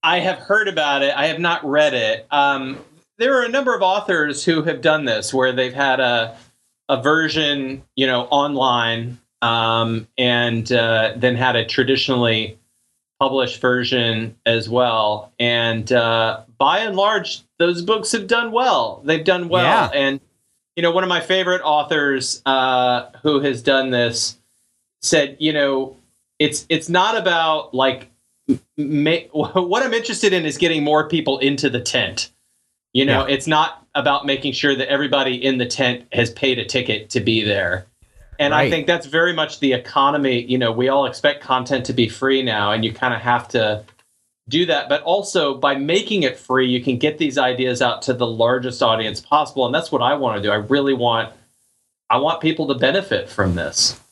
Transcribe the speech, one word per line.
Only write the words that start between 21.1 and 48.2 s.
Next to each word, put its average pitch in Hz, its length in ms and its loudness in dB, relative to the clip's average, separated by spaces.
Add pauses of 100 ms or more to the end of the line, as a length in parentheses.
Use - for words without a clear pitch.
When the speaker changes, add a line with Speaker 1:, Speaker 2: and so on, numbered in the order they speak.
Speaker 1:
favorite 185 420 0
authors, 147 840 0
uh, 127 600 2 (160)
who 147 180 2
has 131 220 -2
done 135 280 2
this 120 460 -2 (640)
said, 139 380 0
you 156 140 0
know, 139 440 0 (440)
it's, 151 280 0
it's 160 200 -2
not 185 280 2
about, 165 560 0
like, 131 380 0 (380)
m-, 127 100 0 (180)
ma-, 151 440 0
<laughs> - 120 -20
what 180 520 0
I'm 226 100 -2
interested 226 380 0
in 175 120 0
is 143 140 -4
getting 165 240 2
more 151 260 2
people 143 300 -2
into 139 320 0
the 123 100 -4
tent. 98 500 -4 (600)
You 135 140 4
know, 135 200 2
Speaker 2:
Yeah. 139 80 0
Speaker 1:
it's 135 120 -4
not 156 320 0 (160)
about 139 320 0
making 139 260 -2
sure 143 220 0
that 135 140 -4
everybody 139 460 0
in 127 240 -2
the 123 80 -2
tent 123 460 -2
has 117 180 0
paid 131 280 -2
a 107 60 -6
ticket 107 460 -4
to 120 100 -2
be 110 220 0
there. 95 440 -2 (520)
And 147 160 0
I 151 80 4
Speaker 2:
Right. 135 80 2
Speaker 1:
think 156 160 -2
that's 170 200 0
very 165 260 2
much 160 280 -4
the 139 120 2
economy. 135 720 0
You 127 140 -2
know, 117 140 0
we 123 160 0
all 139 180 2
expect 143 360 -2
content 127 440 -2
to 135 60 -6
be 120 160 2
free 135 340 0
now, 104 300 -2
and 113 120 -2
you 113 80 -2
kinda 123 260 -2
have 120 300 0
to 107 340 -2 (640)
do 160 180 0
that. 151 220 -2
But 147 140 0
also, 170 520 0
by 139 220 0
making 170 460 -2
it 131 160 -2
free, 131 280 0
you 123 160 0
can 127 140 -2
get 151 220 0
these 139 200 -2
ideas 127 440 0
out 120 200 -2
to 127 120 0
the 117 120 -2